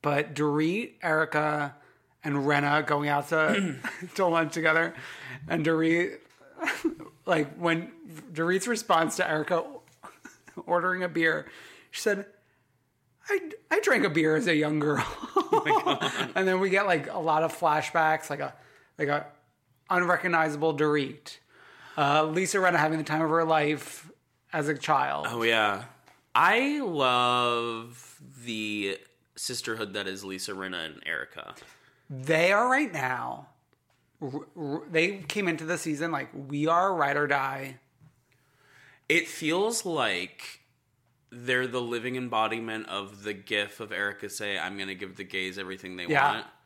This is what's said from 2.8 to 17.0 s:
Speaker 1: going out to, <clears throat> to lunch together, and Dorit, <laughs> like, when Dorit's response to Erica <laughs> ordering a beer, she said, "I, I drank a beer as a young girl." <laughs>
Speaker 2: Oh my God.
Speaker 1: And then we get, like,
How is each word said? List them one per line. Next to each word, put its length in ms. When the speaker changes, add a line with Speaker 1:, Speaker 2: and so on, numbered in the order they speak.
Speaker 1:
going 240
out 200
to, 480
<clears throat> 200
to 100
lunch 280
together, 400
and 180
Dorit, 520
<laughs> 580
like, 300
when 360
Dorit's 340
response 500
to 120
Erica 340
<laughs> 500
ordering 380
a 60
beer, 380
she 100
said, 240
"I, 100
I 80
drank 240
a 60
beer 260
as 120
a 80
young 240
girl." 320
<laughs> 40
Speaker 2:
Oh 80
my 200
God. 360
Speaker 1:
And 120
then 120
we 120
get, 160
like, 260